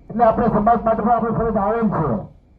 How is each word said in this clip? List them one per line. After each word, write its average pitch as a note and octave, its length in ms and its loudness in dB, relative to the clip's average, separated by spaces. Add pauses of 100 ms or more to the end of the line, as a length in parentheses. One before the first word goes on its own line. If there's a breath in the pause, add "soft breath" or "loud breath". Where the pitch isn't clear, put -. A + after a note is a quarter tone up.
એટલે A3+ 160 0
આપણે A3 220 2
સમાજ G#3+ 360 2
માટે A3 180 0
પણ A#3 100 2
આપણી A3+ 200 0
ફરજ A3 260 -2
આવેલ G#3+ 320 0
છે. D3+ 320 -2 (360)